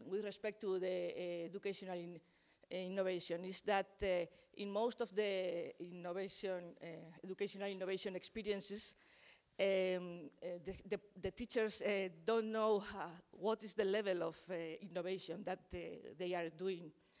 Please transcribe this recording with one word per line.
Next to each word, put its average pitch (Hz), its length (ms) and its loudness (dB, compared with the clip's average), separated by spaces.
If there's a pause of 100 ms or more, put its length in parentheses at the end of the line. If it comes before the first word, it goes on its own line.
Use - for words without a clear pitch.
with 196 180 0
respect 202 360 -4
to 190 180 2
the, 185 80 0
uh, 175 600 0
educational 185 520 -4
in-, 170 220 -8 (500)
innovation, 185 760 0
is 185 180 -4
that, 196 280 4 (140)
uh, 180 200 4 (320)
in 202 140 -4
most 226 300 2
of 226 160 -2
the 185 640 2
innovation, 180 1000 -4
uh, 165 60 -10 (380)
educational 196 440 -2
innovation 190 460 -2
experiences, 202 800 -2 (600)
um, 180 760 4 (120)
uh, 175 220 -4
the, 190 100 -4 (140)
the, 202 120 0 (220)
the 190 80 0
teachers, 220 500 0
uh, 190 280 4 (160)
don't 220 260 4
know, 220 320 6 (100)
uh, 196 140 -4 (240)
what 208 320 0
is 214 120 -4
the 214 100 4
level 190 400 4
of, 165 120 -2 (140)
uh, 185 40 -4 (280)
innovation 180 640 -2
that, 185 160 -2 (120)
uh, 180 60 -4 (400)
they 180 160 0
are 170 140 0
doing. 170 420 -4 (300)